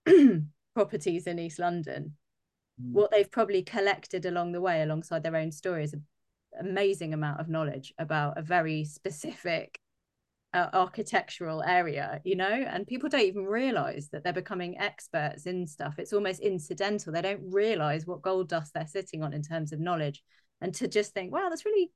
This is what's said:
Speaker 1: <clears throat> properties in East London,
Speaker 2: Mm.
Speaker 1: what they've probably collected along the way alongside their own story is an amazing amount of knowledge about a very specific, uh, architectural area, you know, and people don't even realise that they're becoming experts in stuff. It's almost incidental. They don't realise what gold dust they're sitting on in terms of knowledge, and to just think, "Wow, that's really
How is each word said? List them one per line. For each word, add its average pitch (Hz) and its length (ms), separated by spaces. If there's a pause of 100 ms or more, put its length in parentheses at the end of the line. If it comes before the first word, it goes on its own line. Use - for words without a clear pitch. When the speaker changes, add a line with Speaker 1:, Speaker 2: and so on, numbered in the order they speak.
Speaker 1:
<clears throat> 254 680
properties 185 540
in 170 120
East 170 200
London, 151 560 (640)
Speaker 2:
Mm. 123 140
Speaker 1:
what 208 160
they've 202 220
probably 196 320
collected 196 640
along 175 240
the 175 100
way 170 220
alongside 156 400
their 165 120
own 160 160
story 160 320
is 147 100
an 147 120 (540)
amazing 190 520
amount 151 280
of 160 100
knowledge 143 480
about 151 400
a 165 60
very 156 420
specific, - 960 (720)
uh, 180 200
architectural 180 920
area, 151 600
you 185 120
know, 185 100
and 208 400
people 254 240
don't 277 120
even 196 240
realise 196 640
that 151 140
they're 175 80
becoming 180 460
experts 151 720
in 180 180
stuff. 147 320
It's - 160
almost 196 260
incidental. 196 720
They 170 120
don't 190 280
realise 170 540
what 170 160
gold 185 260
dust 160 280
they're 170 100
sitting 165 380
on 147 100
in 147 80
terms 156 320
of 151 60
knowledge, 160 440 (380)
and 185 140
to 254 120
just 208 280
think, 190 180
"Wow, 359 160
that's 330 160
really 415 300